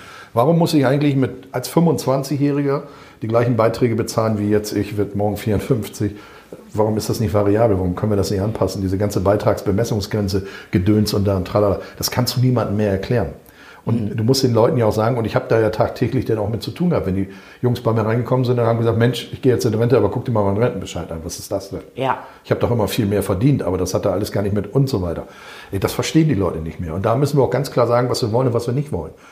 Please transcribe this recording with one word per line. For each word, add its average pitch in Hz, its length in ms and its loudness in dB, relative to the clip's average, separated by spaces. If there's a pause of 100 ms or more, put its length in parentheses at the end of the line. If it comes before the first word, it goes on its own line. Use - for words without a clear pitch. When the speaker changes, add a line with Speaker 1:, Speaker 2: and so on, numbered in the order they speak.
(320)
Speaker 1:
Warum 143 260 4
muss 165 160 2
ich 139 120 4
eigentlich 143 300 2
mit, - 340 -2
als - 160 -6
fünfundzwanzigjähriger 143 1160 0 (360)
die 113 60 -6
gleichen 120 300 2
Beiträge 113 400 2
bezahlen 110 420 -2
wie 104 100 0
jetzt? 104 260 0
Ich 104 220 -2
werd 101 200 -4
morgen 101 200 0
vierundfünfzig. 104 760 -2 (640)
Warum 107 220 2
ist 104 120 -2
das 110 120 -2
nicht 101 120 0
variabel? 104 460 2
Warum 92 160 0
können 107 160 -2
wir 101 60 2
das 95 160 0
nicht 98 80 0
anpassen? 101 420 -2
Diese 95 160 0
ganze 101 220 -2
Beitragsbemessungsgrenze, 101 1300 0 (240)
Gedöns 104 420 4
und 101 100 2
da 98 120 2
und 92 100 -2
tralala, 101 340 2 (160)
das - 140 -4
kannst - 260 -2
du 127 40 2
niemandem 120 360 2
mehr 104 140 2
erklären. 95 440 -2 (520)
Und 117 240 0
Speaker 2:
Mhm. - 80 -6
Speaker 1:
du 110 60 0
musst 131 180 4
den 123 100 4
Leuten 113 240 4
ja 117 80 2
auch 107 80 4
sagen, 110 240 2
und 113 80 -2
ich 101 100 -2
hab - 140 -2
da 117 100 4
ja 110 120 2
tagtäglich 113 560 -2
dann 113 100 0
auch 107 140 -4
mit 113 120 -4
zu - 80 -8
tun 175 200 -2
gehabt, 107 160 0
wenn 95 80 0
die 95 160 -2 (320)
Jungs 123 180 0
bei 113 140 0
mir 110 100 2
reingekommen 120 400 0
sind 120 140 2
und 117 80 2
haben 113 120 2
gesagt, 113 200 2
"Mensch, 120 340 0
ich - 80 -12
gehe 123 140 4
jetzt - 100 0
in 117 80 2
Rente, 117 240 4
aber 104 140 4
guck - 160 -6
dir 127 60 0
mal 104 120 2
meinen 98 180 0
Rentenbescheid 95 480 -4
an, 82 140 -8
was 82 140 -10
ist - 120 -14
das - 200 -6
denn?" 90 100 -8 (140)
Speaker 2:
Ja. 127 240 -2 (260)
Speaker 1:
"Ich - 60 -8
hab 110 100 0
doch 98 100 0
immer 107 180 0
viel 110 180 0
mehr 101 160 2
verdient, 113 400 2
aber 90 160 -2
das 90 160 -2
hat 101 100 -2
da 101 80 2
alles 98 200 -4
gar 104 100 0
nicht 101 100 -2
mit" 101 220 -2
und 139 160 2
so 107 100 0
weiter. 85 280 -6 (440)
Ey, 98 80 -4
das 92 140 -2
verstehen 160 340 2
die 135 60 2
Leute 85 240 0
nicht 80 200 -8
mehr. 85 140 -6
Und 98 140 -4
da 113 100 2
müssen 143 220 2
wir 135 40 6
auch 120 80 2
ganz 135 200 -2
klar 123 160 2
sagen, 120 240 2
was 110 100 -2
wir 113 120 0
wollen 127 160 2
und 113 60 0
was 113 120 -2
wir 120 80 -2
nicht 143 180 -4
wollen. 76 200 -6 (200)